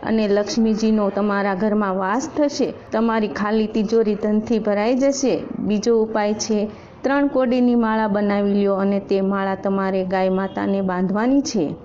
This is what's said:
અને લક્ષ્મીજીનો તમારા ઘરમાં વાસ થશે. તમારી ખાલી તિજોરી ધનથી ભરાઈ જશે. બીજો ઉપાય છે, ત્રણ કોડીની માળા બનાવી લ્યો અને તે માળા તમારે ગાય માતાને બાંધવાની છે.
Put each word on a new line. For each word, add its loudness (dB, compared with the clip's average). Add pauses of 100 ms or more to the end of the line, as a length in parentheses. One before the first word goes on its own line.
અને 0
લક્ષ્મીજીનો 2
તમારા 0
ઘરમાં 0
વાસ -2
થશે. 0 (180)
તમારી 0
ખાલી -2
તિજોરી 0
ધનથી 0
ભરાઈ 0
જશે. 0 (160)
બીજો 2
ઉપાય 0
છે, -2 (320)
ત્રણ 2
કોડીની 2
માળા 2
બનાવી 0
લ્યો 2
અને 0
તે 0
માળા 0
તમારે -2
ગાય 0
માતાને -2
બાંધવાની 0
છે. -2